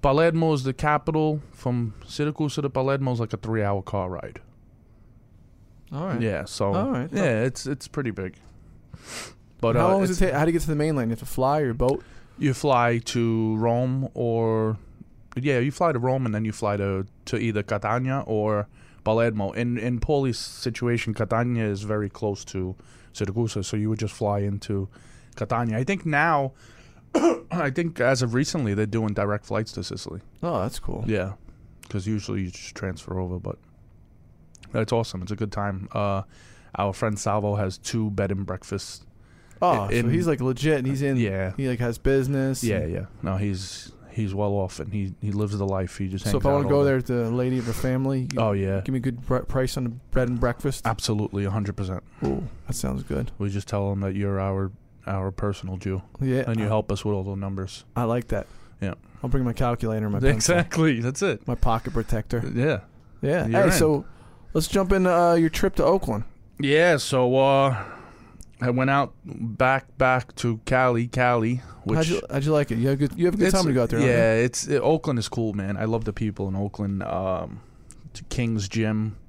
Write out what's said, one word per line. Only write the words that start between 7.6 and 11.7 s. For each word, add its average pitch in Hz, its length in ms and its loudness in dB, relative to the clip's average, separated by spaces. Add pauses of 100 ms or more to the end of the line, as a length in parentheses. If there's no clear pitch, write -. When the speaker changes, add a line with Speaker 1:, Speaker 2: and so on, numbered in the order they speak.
Speaker 1:
it's 135 220 -8
pretty 127 240 -4
big. 95 240 -8 (1200)
But, 113 160 2
Speaker 2:
How 120 120 4
Speaker 1:
uh, 185 40 6
Speaker 2:
long 196 100 4
does 185 100 2
Speaker 1:
it's 180 100 0
Speaker 2:
it 190 60 6
take? 151 80 0
How 151 100 2
do 165 40 4
you 170 40 2
get 165 80 2
to 139 60 -2
the 156 80 0
mainland? 147 340 0
You 117 40 0
have 110 60 -6
to - 60 -12
fly 135 360 2
or 127 120 0